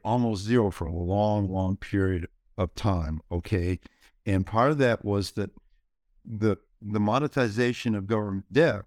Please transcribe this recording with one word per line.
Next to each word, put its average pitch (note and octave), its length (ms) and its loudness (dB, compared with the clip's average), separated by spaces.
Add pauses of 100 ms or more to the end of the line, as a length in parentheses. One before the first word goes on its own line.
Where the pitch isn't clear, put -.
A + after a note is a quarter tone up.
almost A2 380 0
zero A2 280 4
for E2+ 160 -8
a D#2+ 60 -6
long, G2+ 560 0
long F#2+ 280 0
period F#2 500 -2 (320)
of F#2 160 -2
time, D#2+ 460 -2 (100)
okay? F2+ 480 -2 (460)
And G2 200 2
part A#2+ 280 2
of D3 60 -2
that B2 260 2
was G2+ 280 -2
that - 180 -6 (760)
the, G#2+ 320 0 (240)
the G#2 180 -4
monetization A#2+ 960 0
of G2 120 -4
government G#2 440 -2
debt, B2+ 360 2